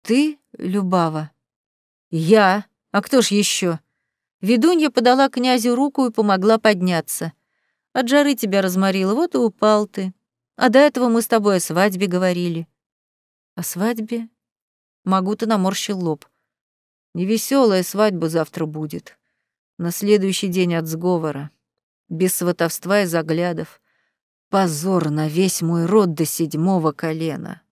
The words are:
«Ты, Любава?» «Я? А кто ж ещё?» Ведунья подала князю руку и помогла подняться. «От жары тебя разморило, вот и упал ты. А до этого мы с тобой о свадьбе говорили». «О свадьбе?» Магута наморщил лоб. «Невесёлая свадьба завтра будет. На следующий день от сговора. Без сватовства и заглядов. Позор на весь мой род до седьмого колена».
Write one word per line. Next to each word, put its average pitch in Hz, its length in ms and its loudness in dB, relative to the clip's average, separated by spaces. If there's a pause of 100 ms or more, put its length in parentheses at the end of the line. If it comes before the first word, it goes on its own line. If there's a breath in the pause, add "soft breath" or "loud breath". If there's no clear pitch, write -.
«Ты, 294 380 0 (180)
Любава?» 180 720 -2 (800)
«Я? 190 560 2 (260)
А 202 100 0
кто 262 200 2
ж - 60 0
ещё?» 190 520 -2 (600)
Ведунья 294 480 2
подала 254 400 4
князю 247 460 0
руку 269 320 0
и 233 40 -2
помогла 208 460 2
подняться. 180 760 -2 (600)
«От 247 160 -2
жары 285 240 4
тебя 196 300 0
разморило, 190 500 0
вот 339 220 -2
и - 20 2
упал 214 480 2
ты. 190 280 -8 (420)
А 254 140 2
до 247 100 6
этого 269 300 4
мы 226 120 2
с - 60 -6
тобой 208 300 2
о - 20 2
свадьбе 185 480 0
говорили». 175 600 -2 (880)
«О 175 80 -10
свадьбе?» 226 680 -6 (760)
Магута 190 440 -2
наморщил 196 520 -2
лоб. 160 260 -4 (880)
«Невесёлая 208 680 0
свадьба 185 460 -2
завтра 160 360 -4
будет. 156 520 -10 (600)
На 170 140 -4
следующий 196 560 0
день 175 280 0
от 165 120 -4
сговора. 160 640 -4 (600)
Без 180 260 -2
сватовства 175 680 -2
и 190 40 0
заглядов. 165 760 -4 (680)
Позор 170 600 0
на 151 180 -2
весь 180 340 0
мой 170 240 0
род 190 280 2
до 156 120 -2
седьмого 160 680 -2
колена». 160 680 -8 (100)